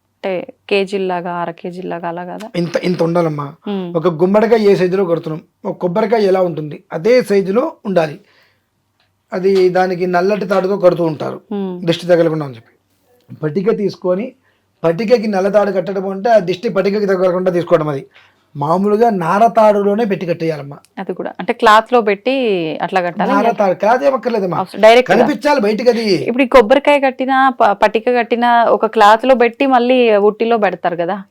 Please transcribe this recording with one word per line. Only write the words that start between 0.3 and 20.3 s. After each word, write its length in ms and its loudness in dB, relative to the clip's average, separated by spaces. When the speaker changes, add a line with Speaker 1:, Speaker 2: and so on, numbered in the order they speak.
Speaker 1:
కేజీల్లాగా, 720 -4
అర 100 -8
కేజీల్లాగా 560 -12
అలా 180 -10
కదా? 300 -14
Speaker 2:
ఇంత, 200 -4
ఇంత 320 -2
ఉండాలమ్మా. 480 -4
Speaker 1:
మ్మ్. 300 -6
Speaker 2:
ఒక 100 -2
గుమ్మడికాయ 500 2
ఏ 40 4
సైజులో 360 0
కడుతున్నాం, 300 -6
ఒక 120 -8
కొబ్బరికాయ 540 0
ఎలా 100 2
ఉంటుంది 420 -6
అదే 240 2
సైజులో 440 -2
ఉండాలి. 320 -2
అది 360 2
దానికి 460 0
నల్లటి 380 0
తాడుతో 240 0
కడుతూ 260 2
ఉంటారు 380 -6
Speaker 1:
మ్మ్. 240 -6
Speaker 2:
దిష్టి 200 -2
తగలకుండా 380 2
అని 100 -14
చెప్పి. 180 -20
పటిక 340 -2
తీసుకొని 560 -4
పటికకి 440 2
నల్ల 220 -2
తాడు 220 2
కట్టడం 380 -4
అంటే 200 -4
ఆ 100 6
దిష్టి 200 -4
పటికకి 360 -2
తగలకుండా 460 0
తీసుకోవడం. 360 0
అది 180 -6
మామూలుగా 540 0
నారతాడులోనే 1000 2
పెట్టి 140 -6
కట్టేయాలమ్మా. 520 -6